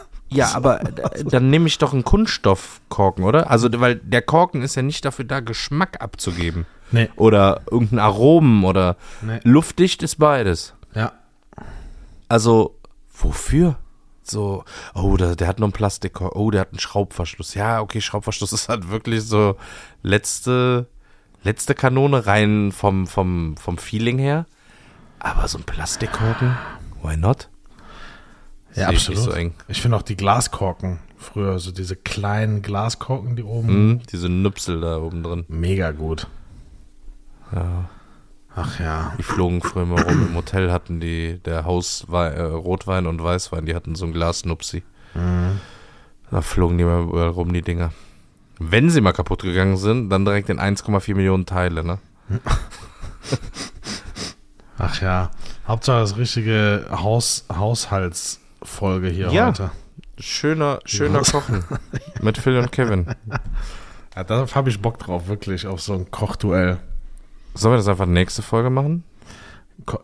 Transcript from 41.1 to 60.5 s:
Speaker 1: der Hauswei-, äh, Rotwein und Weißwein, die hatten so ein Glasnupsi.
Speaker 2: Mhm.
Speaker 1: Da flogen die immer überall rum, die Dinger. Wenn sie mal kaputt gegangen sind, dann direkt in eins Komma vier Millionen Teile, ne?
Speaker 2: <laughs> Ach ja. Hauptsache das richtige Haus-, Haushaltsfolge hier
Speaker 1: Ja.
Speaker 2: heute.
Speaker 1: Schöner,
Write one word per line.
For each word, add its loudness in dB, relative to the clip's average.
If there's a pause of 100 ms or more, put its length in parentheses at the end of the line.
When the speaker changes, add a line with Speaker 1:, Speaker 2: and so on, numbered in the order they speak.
Speaker 1:
der -4
Hauswei-, -2
äh, -6
Rotwein -2
und -4
Weißwein, -2
die -2
hatten -6
so -6
ein -6
Glasnupsi. -4 (300)
Speaker 2:
Mhm. 0 (720)
Speaker 1:
Da 0
flogen 2
die 4
immer 2
überall 0
rum, -2
die 0
Dinger. -4 (680)
Wenn 4
sie 6
mal 6
kaputt -2
gegangen 2
sind, 0
dann 2
direkt 0
in -2
eins 0
Komma 2
vier -4
Millionen 2
Teile, -2
ne? -4 (320)
Speaker 2:
<laughs> -2 (2500)
Ach -2
ja. 0 (360)
Hauptsache 2
das 0
richtige 2
Haus-, 0 (100)
Haushaltsfolge -4
hier -2
Speaker 1:
Ja. 4
Speaker 2:
heute. -2 (480)
Speaker 1:
Schöner, -2